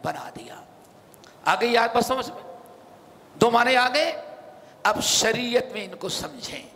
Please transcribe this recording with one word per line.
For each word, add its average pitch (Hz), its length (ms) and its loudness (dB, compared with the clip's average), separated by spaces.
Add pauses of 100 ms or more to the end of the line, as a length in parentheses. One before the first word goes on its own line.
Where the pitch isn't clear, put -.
بنا 151 240 -8 (100)
دیا۔ - 160 -16 (880)
آ 170 100 4
گئی 226 220 2
بات 226 160 2
بات 233 120 4
سمجھ 262 240 -2
میں؟ - 240 -16 (800)
دو 233 160 4
معنی 240 260 4
آ 247 160 4
گئے۔ 320 280 0 (640)
اب 208 200 2
شریعت 240 720 0
میں 208 100 -8
ان 180 120 -12
کو 180 140 -8
سمجھیں - 680 -10